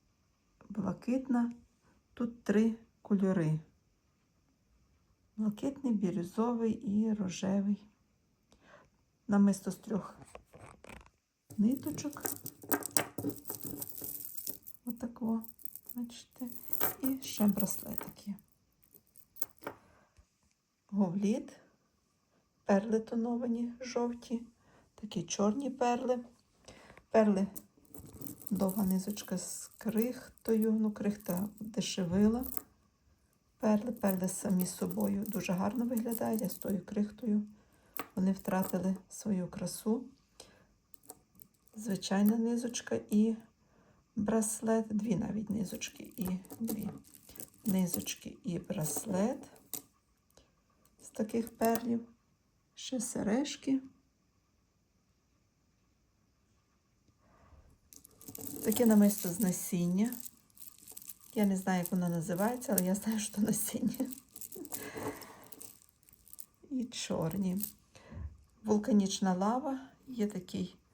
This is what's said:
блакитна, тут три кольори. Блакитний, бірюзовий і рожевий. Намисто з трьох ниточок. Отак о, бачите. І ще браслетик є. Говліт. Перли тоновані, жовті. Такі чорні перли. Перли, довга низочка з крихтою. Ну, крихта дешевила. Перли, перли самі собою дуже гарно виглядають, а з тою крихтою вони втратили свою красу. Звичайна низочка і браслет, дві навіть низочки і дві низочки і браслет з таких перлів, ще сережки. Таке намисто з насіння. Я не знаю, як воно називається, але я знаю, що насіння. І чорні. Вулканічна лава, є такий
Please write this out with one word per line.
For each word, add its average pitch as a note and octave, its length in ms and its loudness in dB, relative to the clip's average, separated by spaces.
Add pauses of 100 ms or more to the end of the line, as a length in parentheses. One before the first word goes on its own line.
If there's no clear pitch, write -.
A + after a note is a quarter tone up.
(680)
блакитна, A#3 840 0 (600)
тут - 300 -6
три A3 320 4 (260)
кольори. F#3 580 4 (1800)
Блакитний, A3+ 560 0
бірюзовий A3 800 2
і G#3+ 420 2
рожевий. G3 720 0 (1400)
Намисто G3+ 440 6
з - 40 -10
трьох - 420 -6 (1400)
ниточок. C#4+ 640 0 (2500)
Отак A#3 360 -8
о, A3+ 200 0 (540)
бачите. - 500 -10 (580)
І C4+ 200 -2
ще - 240 2
браслетик - 800 0
є. G3+ 60 -6 (2500)
Говліт. G3+ 640 2 (1120)
Перли G#3+ 340 4
тоновані, A#3+ 800 -2
жовті. A#3+ 600 -4 (540)
Такі F#3+ 280 -6
чорні G#3+ 460 0
перли. A#3+ 500 0 (880)
Перли, G3+ 380 6 (1000)
довга F#3+ 360 2
низочка F#3+ 520 -2
з - 300 -8 (100)
крихтою. A3+ 1040 0
Ну, G#3+ 120 2
крихта G3+ 580 -2 (100)
дешевила. G#3 840 2 (1120)
Перли, G#3+ 320 2
перли F#3 360 2
самі F#3 380 2
собою G3+ 600 -2
дуже G3 260 -2
гарно G#3 320 0
виглядають, A#3 560 0
а F#3 80 -2
з - 60 -6
тою G3+ 300 -4
крихтою G#3 580 0 (720)
вони F#3+ 160 4
втратили F#3+ 640 0 (140)
свою F3+ 380 -2
красу. A3 580 -2 (1700)
Звичайна G#3 600 4
низочка A#3 600 0 (100)
і A3 260 6 (800)
браслет, A3 760 2
дві G#3+ 260 2
навіть G#3+ 340 -2
низочки - 680 -6
і F#3 100 -2 (320)
дві A3+ 300 -4 (760)
низочки - 800 0
і E3+ 160 -4
браслет F#3+ 800 -2 (1700)
з - 60 -20
таких - 480 -2
перлів, A#3 500 0 (680)
ще - 240 -6
сережки. C4+ 800 0 (4000)
Таке A3+ 220 2
намисто G3+ 440 8
з E3+ 100 -4
насіння. F#3 720 2 (1200)
Я G#3+ 120 4
не F#3+ 120 2
знаю, F#3 220 0
як F3 120 -4
воно F3+ 180 2
називається, F#3+ 680 -2
але F3+ 100 4
я F#3+ 80 4
знаю, A3 240 0
що G#3 220 -4
насіння. - 640 0 (2750)
І B3+ 160 -4
чорні. F#3 760 -2 (1000)
Вулканічна G#3 720 4
лава, B3+ 460 0 (280)
є A#3 200 -2
такий F#3 500 -6 (160)